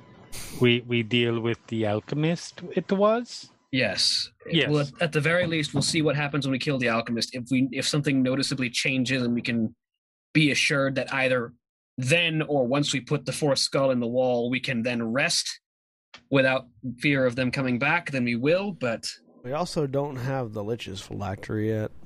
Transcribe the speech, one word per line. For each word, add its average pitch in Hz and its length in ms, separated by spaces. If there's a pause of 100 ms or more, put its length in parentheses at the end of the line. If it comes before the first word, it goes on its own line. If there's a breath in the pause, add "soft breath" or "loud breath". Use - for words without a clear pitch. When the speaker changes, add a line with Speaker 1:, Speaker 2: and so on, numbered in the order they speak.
(600)
Speaker 1:
we, 120 260
we 120 160
deal 117 380
with 113 160 (100)
the 110 200
alchemist, 147 760 (120)
it 180 180
was? 214 580 (220)
Speaker 2:
Yes. 113 580 (200)
Speaker 1:
Yes. 151 200
Speaker 2:
Well, 147 120
at, - 200
at 170 100
the 156 80
very 170 280
least, 160 260
we'll 143 100
see 165 200
what 147 120
happens 143 300
when 139 60
we 131 80
kill 139 180
the 123 120
alchemist. 113 460
If 123 140
we, 131 220
if 135 160
something 143 340
noticeably 127 480
changes 131 540
and 120 100
we 120 80
can 117 340 (580)
be 151 180
assured 135 440
that 127 180
either 127 400 (440)
then 156 460
or 139 240
once 143 260
we 139 60
put 139 260
the - 60
fourth 139 280
skull 139 300
in 127 100
the 120 80
wall, 123 440
we 127 80
can 123 240
then 120 180 (100)
rest 147 480 (680)
without 131 380 (320)
fear 139 260
of 120 100
them 127 140
coming 127 300
back, 156 320
then 131 140
we 120 100
will, 170 360
but 120 360 (360)
Speaker 3:
We 123 100
also 160 340
don't 139 300
have 123 360
the 107 100
Lich's 104 380
phylactery 104 680
yet, 110 200 (160)